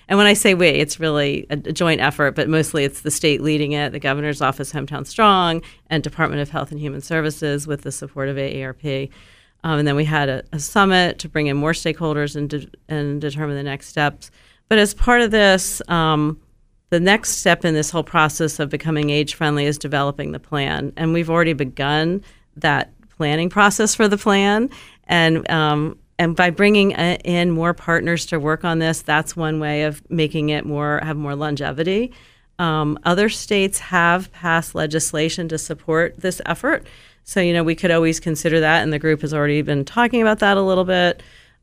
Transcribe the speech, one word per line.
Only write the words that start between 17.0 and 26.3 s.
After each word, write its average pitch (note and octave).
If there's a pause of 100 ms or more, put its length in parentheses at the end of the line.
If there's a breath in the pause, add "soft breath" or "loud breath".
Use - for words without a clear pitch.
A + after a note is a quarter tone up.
step E3+
in E3
this D3+
whole E3
process D#3
of D3
becoming D3+
age-friendly D3
is C#3+
developing C#3+
the D3+
plan. C#3
And D#3+
we've E3
already E3
begun D3+ (340 soft breath)
that D3 (240)
planning D#3
process G#3
for A3
the G3+
plan. G3+ (340 loud breath)
And, E3
um, D3+ (200)
and E3+